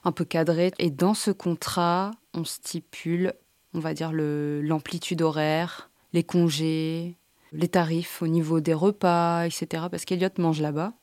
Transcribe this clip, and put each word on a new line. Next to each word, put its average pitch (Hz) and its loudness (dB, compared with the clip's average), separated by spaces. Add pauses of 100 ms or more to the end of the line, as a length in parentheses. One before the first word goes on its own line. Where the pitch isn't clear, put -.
un 170 2
peu 170 -4
cadrés. 165 2
Et 170 2
dans 175 2
ce 214 -2
contrat, 180 0 (220)
on 165 -4
stipule, - -4 (400)
on 165 -4
va 160 -4
dire, 160 -4
le, 147 -2
l'amplitude 160 -2
horaire, 156 0 (240)
les 170 4
congés, 160 0 (340)
les 156 0
tarifs 170 0
au 170 0
niveau 160 2
des 165 2
repas, 170 2
et 170 0
cetera. 165 -6
Parce 175 -8
qu'Eliott 185 0
mange 160 2
là-bas. 151 -2